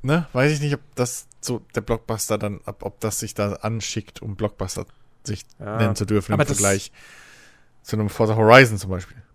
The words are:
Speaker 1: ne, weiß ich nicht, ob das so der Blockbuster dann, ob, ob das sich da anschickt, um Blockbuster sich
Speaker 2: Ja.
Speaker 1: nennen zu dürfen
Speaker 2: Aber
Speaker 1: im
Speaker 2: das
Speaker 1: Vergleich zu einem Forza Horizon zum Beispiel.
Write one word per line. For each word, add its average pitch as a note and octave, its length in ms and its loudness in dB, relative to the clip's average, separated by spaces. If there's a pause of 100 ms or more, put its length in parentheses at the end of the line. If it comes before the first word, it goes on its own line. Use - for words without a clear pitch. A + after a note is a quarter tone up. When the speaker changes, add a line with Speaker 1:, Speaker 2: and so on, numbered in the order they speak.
Speaker 1:
ne, D3+ 320 0
weiß C3+ 180 4
ich D3+ 80 -2
nicht, C#3+ 160 -2
ob A#2+ 60 -14 (140)
das - 320 -4 (140)
so A#2+ 200 -6 (140)
der A#2+ 60 0
Blockbuster A2 560 -4
dann, G#2 280 -6
ob, - 180 -14
ob - 160 -10
das A2 200 -4
sich A2+ 140 -8
da G2+ 200 -2
anschickt, - 680 -8
um G#2 140 -10
Blockbuster F#2+ 500 -6 (380)
sich - 200 -8 (160)
Speaker 2:
Ja. G#2 180 -8
Speaker 1:
nennen G#2 180 2
zu G#2 100 -2
dürfen G#2+ 280 0
Speaker 2:
Aber B2 100 2
Speaker 1:
im C3 40 2
Speaker 2:
das C3+ 100 -2
Speaker 1:
Vergleich G2 340 0 (920)
zu - 120 -6
einem G#2+ 140 -2
Forza A2 260 0
Horizon A2+ 420 8
zum F#2+ 140 -8
Beispiel. - 260 -10 (160)